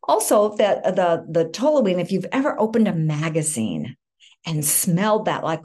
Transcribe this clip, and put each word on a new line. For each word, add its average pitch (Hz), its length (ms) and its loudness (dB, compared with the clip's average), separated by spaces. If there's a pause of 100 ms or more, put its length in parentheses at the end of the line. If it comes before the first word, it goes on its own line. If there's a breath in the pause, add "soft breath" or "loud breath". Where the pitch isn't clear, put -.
also, 214 540 2
that 196 400 0
the, 175 340 0
the 165 200 0
toluene, 220 500 2
if 175 140 -4
you've 185 180 -2
ever 269 260 0
opened 220 300 2
a 170 80 0
magazine 151 1000 -2 (500 soft breath)
and 151 160 -2
smelled 208 640 0
that, 156 180 -2
like, 160 220 -4